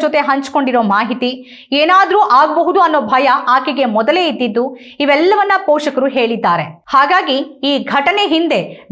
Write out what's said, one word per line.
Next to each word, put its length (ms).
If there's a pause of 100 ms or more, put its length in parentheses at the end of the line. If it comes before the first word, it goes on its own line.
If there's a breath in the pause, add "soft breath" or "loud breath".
ಜೊತೆ 160
ಹಂಚಿಕೊಂಡಿರೋ 640
ಮಾಹಿತಿ, 880
ಏನಾದ್ರೂ 480
ಆಗಬಹುದು 600
ಅನ್ನೋ 220
ಭಯ 280 (180)
ಆಕೆಗೆ 380
ಮೊದಲೇ 420
ಇದ್ದಿದ್ದು, 480 (240 loud breath)
ಇವೆಲ್ಲವನ್ನ 520 (140)
ಪೋಷಕರು 420
ಹೇಳಿದ್ದಾರೆ. 560 (240)
ಹಾಗಾಗಿ 500 (260)
ಈ 200
ಘಟನೆ 440
ಹಿಂದೆ 640